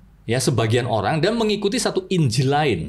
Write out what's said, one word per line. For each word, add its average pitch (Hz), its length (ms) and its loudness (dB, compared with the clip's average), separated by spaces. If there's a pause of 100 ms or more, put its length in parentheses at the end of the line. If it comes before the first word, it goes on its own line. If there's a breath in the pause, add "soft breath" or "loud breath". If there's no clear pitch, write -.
(240)
ya, 117 140 -2
sebagian 120 480 0
orang 113 340 0
dan 202 140 0
mengikuti 208 420 0
satu 190 320 -2
injil 135 400 2
lain, 139 400 0